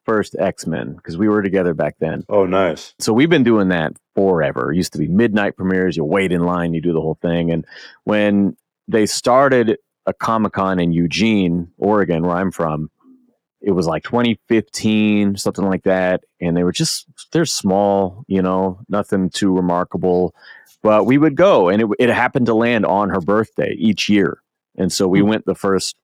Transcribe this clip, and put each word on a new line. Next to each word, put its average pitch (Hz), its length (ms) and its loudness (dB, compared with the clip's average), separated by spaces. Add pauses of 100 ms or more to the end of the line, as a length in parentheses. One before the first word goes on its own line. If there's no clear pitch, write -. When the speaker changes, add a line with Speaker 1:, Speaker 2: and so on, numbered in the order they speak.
Speaker 1:
first 107 340 -2
X-Men, 80 640 -6
'cause 82 140 -10
we 107 100 0
were 107 160 2
together 90 300 0
back 78 260 -4
then. 78 300 -4
Speaker 2:
Oh, 101 160 2
nice. 90 540 -2
Speaker 1:
So 113 140 0
we've 135 160 4
been 160 140 4
doing 110 240 4
that 85 260 -2 (220)
forever. 76 560 0
It 80 60 -2
used 90 160 -2
to - 60 -6
be 76 100 -2
midnight 101 480 0
premieres. 92 400 -2
You 76 80 -2
wait 92 260 0
in 87 140 0
line, 87 280 -2
you 82 80 -4
do 85 120 -2
the 78 80 -2
whole 80 200 -4
thing. 85 300 -2
And 82 140 -4 (400)
when 101 500 0 (320)
they 107 180 2
started 123 720 2 (280)
a 95 80 -2
Comic-Con 98 680 -2
in 85 140 0
Eugene, 87 840 0
Oregon, 90 480 0
where 87 120 -2
I'm 92 140 -2
from, 78 380 -4 (720)
it 101 100 -2
was, 85 160 0
like, 80 160 -4
twenty 117 440 -2
fifteen, 107 880 0
something 98 300 -4
like 92 180 -2
that. 92 400 0 (160)
And 85 160 -2
they 87 80 2
were 87 80 0
just, - 360 -4 (240)
they're 165 140 0
small, 98 840 0
you 95 140 0
know, 92 460 -2
nothing 98 440 -2
too 98 240 0
remarkable. 90 800 0 (480)
But 107 240 4
we 131 100 4
would 147 180 2
go, 135 340 4
and 104 120 2
it, 113 60 0 (120)
it 123 100 2
happened 120 360 0
to 117 80 2
land 113 320 2
on 98 240 0
her 98 100 -2
birthday 98 600 -2
each 107 300 0
year. 101 320 2 (360)
And 92 160 -2
so 98 140 0
we 98 140 4
Speaker 3:
Hmm. 101 80 4
Speaker 1:
went 110 160 -2
the 92 100 -2
first 98 480 -4